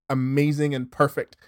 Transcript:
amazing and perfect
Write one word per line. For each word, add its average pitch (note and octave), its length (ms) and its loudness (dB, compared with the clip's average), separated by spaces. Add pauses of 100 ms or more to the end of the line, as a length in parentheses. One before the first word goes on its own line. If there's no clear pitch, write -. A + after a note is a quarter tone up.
amazing C#3+ 640 0
and B2+ 160 -8
perfect - 460 -2 (100)